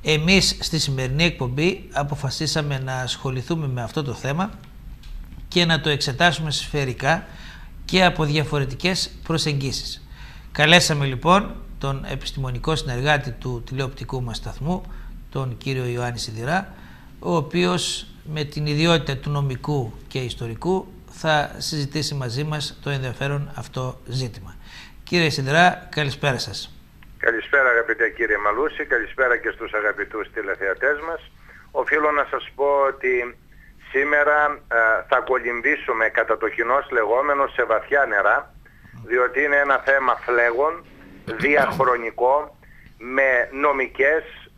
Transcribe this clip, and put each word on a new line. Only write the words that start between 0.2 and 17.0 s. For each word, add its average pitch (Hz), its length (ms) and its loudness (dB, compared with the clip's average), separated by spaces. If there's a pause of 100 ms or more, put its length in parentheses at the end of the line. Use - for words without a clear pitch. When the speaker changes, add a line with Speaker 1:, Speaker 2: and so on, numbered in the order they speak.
Speaker 1:
στη 160 180 -2
σημερινή 135 440 0
εκπομπή 151 680 0
αποφασίσαμε 143 840 -2
να 131 160 -4
ασχοληθούμε 131 720 -4
με 123 140 -2
αυτό 127 220 -4
το 127 100 -4
θέμα 165 380 -2 (960)
και 175 180 4
να 160 160 2
το 156 80 2
εξετάσουμε 151 640 2
σφαιρικά 139 760 -2 (600)
και 185 200 4
από 156 180 4
διαφορετικές 147 1000 0
προσεγγίσεις. 139 840 -2 (440)
Καλέσαμε 156 540 6
λοιπόν 160 500 4 (240)
τον 135 300 -4
επιστημονικό 131 680 -2
συνεργάτη 131 560 2
του 120 340 -6
τηλεοπτικού 131 560 -6
μας 113 160 -6
σταθμού, 151 460 -4 (480)
τον 127 260 -4
κύριο 131 280 -2
Ιωάννη 120 340 -2
Σιδηρά, 123 540 -4 (460)